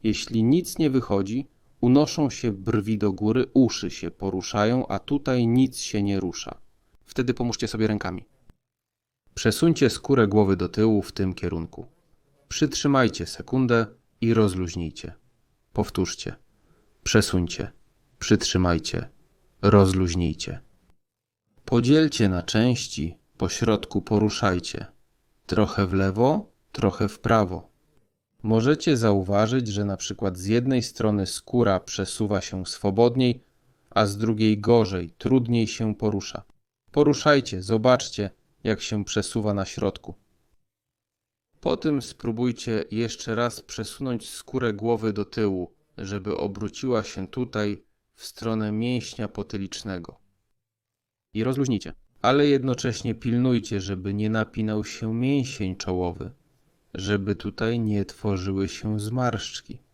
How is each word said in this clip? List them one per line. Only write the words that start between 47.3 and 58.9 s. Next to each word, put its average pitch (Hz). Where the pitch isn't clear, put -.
w -
stronę 110
mięśnia 117
potylicznego. 98
I 107
rozluźnijcie. 127
Ale 143
jednocześnie 127
pilnujcie, 120
żeby 95
nie 107
napinał 110
się 110
mięsień 123
czołowy, 90
żeby 101
tutaj 110
nie 107
tworzyły 95
się 107